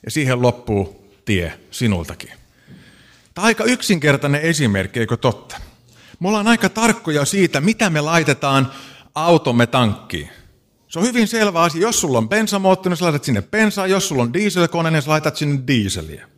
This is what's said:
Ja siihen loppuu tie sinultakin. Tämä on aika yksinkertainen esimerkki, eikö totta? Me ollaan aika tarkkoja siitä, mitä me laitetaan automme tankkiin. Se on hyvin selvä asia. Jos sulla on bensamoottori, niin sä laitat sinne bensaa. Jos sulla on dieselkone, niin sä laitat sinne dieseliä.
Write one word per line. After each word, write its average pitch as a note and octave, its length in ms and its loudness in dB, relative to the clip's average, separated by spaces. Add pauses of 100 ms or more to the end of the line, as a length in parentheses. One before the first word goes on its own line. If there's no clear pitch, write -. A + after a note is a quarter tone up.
Ja - 60 -10
siihen B2+ 320 0
loppuu G#2+ 720 -2 (100)
tie F2 360 -2 (100)
sinultakin. F#2+ 600 -4 (1040)
Tämä F3 80 -6
on G#3 40 2
aika A3+ 180 2
yksinkertainen D3 760 0
esimerkki, B2+ 600 0
eikö A2+ 160 -2
totta? - 400 -2 (640)
Me F3 80 -2
ollaan G#3+ 200 0
aika A3 200 4
tarkkoja F3 560 0
siitä, E3+ 360 0
mitä G#3 300 0
me D3+ 100 0
laitetaan C#3+ 720 0 (420)
automme D3+ 520 2
tankkiin. G2+ 640 -2 (580)
Se D#3+ 100 -10
on F3+ 60 0
hyvin A#3+ 240 0
selvä G#3 340 0
asia. E3 180 0
Jos A3 200 0
sulla C3+ 180 0
on A2+ 100 0
bensamoottori, F#3+ 600 0
niin F3 60 -2
sä E3+ 80 -4
laitat D3+ 200 0
sinne G#2+ 180 0
bensaa. G#3 440 0
Jos F#3+ 220 0
sulla C3+ 140 0
on A#2+ 100 -2
dieselkone, E3+ 580 0
niin D#3 120 0
sä C#3+ 80 -4
laitat D#3 260 0
sinne C#3+ 300 -2
dieseliä. F#2 720 -4